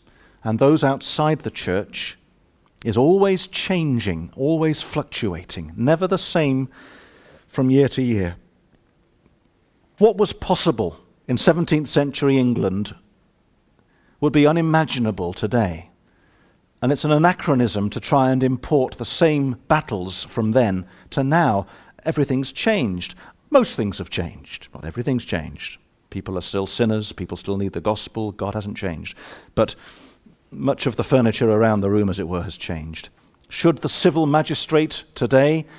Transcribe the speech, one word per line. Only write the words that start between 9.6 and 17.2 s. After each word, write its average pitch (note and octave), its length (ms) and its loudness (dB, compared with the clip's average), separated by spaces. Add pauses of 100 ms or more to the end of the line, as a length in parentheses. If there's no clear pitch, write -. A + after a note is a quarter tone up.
What G3+ 200 6
was G3+ 160 2
possible A2+ 640 -2 (300)
in B2 100 0
seventeenth D#3 520 2
century C#3 480 2
England A2 580 0 (1300)
would D3 120 2
be D3 140 8
unimaginable C3+ 840 2
today. G2 560 -2 (920)
And C3 120 2
it's C3+ 100 -6
an D3+ 80 2
anachronism C3 800 2